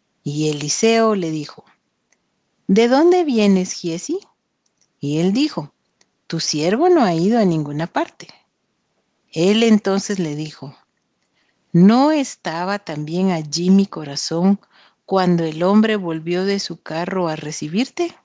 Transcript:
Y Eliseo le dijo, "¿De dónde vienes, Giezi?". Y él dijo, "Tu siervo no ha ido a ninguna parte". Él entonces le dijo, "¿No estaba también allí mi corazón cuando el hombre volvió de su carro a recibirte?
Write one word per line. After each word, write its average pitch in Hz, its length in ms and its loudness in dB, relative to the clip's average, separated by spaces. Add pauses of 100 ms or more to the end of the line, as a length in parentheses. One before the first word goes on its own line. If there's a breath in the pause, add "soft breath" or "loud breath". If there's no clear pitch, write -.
(220)
Y 151 280 -4
Eliseo 220 640 0
le 170 160 -4
dijo, 151 340 -10 (1040)
"¿De 226 200 4
dónde 339 360 4
vienes, 202 480 2
Giezi?". 185 480 -8 (800)
Y 143 200 -4
él 185 120 2
dijo, 220 400 -2 (540)
"Tu 165 140 -6
siervo 196 500 0
no 330 120 4
ha 180 120 2
ido 196 240 2
a 208 80 2
ninguna 156 400 -2
parte". - 420 -8 (1040)
Él 202 300 2
entonces 202 560 2
le 151 180 -4
dijo, 151 400 -12 (960)
"¿No 233 380 6
estaba 196 720 -4
también 165 500 -4
allí 165 400 -2
mi 196 160 6
corazón 165 720 -2 (480 soft breath)
cuando 180 380 2
el 156 180 -4
hombre 214 320 2
volvió 175 500 -4
de 196 140 -2
su 170 240 -10
carro 175 460 -4
a 156 80 -4
recibirte? 156 760 -6 (120)